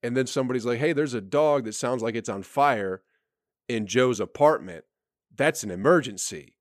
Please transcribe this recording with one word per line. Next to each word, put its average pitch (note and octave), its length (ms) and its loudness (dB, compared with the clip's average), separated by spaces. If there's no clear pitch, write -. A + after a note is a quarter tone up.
and A#2+ 140 -2
then C3 80 2
somebody's B2+ 400 -2
like, A#2+ 140 0
"Hey, D3+ 140 0
there's C#3+ 200 -2
a A#2 80 -4
dog C#3+ 440 2
that G#2+ 100 -8
sounds B2 260 -2
like A2 140 -4
it's A2+ 140 -6
on G2 120 -6
fire G#2 600 0
in A2+ 160 -2
Joe's A#2+ 340 2
apartment," F#2+ 640 0
that's D3+ 280 0
an A2 60 -6
emergency. G#2 920 0